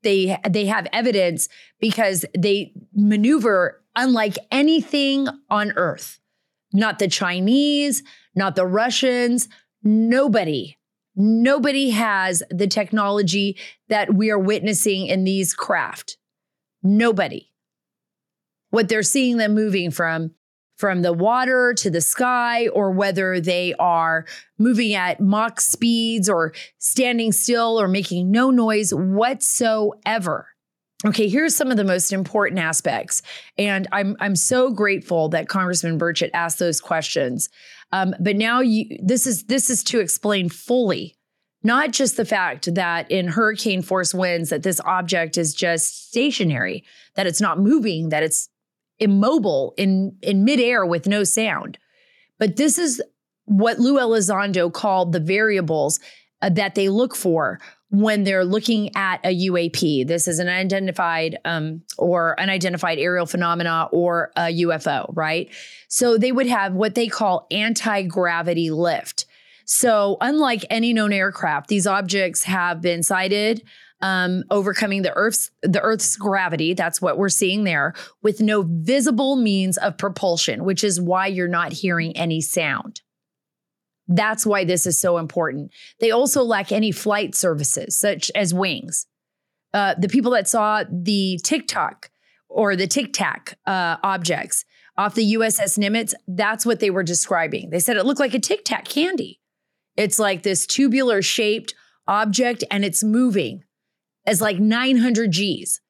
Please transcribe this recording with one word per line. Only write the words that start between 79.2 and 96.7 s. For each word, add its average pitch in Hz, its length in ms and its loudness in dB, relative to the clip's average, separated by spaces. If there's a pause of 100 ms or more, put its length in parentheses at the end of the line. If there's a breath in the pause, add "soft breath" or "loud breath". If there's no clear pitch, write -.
means 196 420 0
of - 180 -4
propulsion, 170 680 -2
which 190 200 0
is 180 160 0
why 185 280 0
you're 180 200 -2
not 170 240 -2
hearing 165 440 -2
any 165 240 -2
sound. - 600 -4 (1080)
That's 214 380 2
why 202 180 2
this 175 220 0
is 175 140 0
so 175 180 2
important. 156 540 -4 (260 loud breath)
They 220 140 2
also 262 320 2
lack 214 260 0
any 208 220 0
flight 208 420 -2
services, 151 640 -2
such - 380 -2
as 180 180 0
wings. 175 520 -4 (680)
Uh, 196 240 0
the 185 100 0
people 233 220 2
that 220 160 2
saw 214 420 0
the 185 540 -2
Tic - 240 -2
Tac - 460 -6 (360)
or 202 280 2
the 185 100 0
Tic - 260 -2
Tac, - 540 -6
uh, 180 380 -2
objects 180 600 -4 (320 soft breath)
off 202 200 -2
the 226 80 2
U 220 180 2
S 220 160 0
S 202 180 -2
Nimitz, 208 380 -2 (140)
that's 208 360 -2
what 233 140 0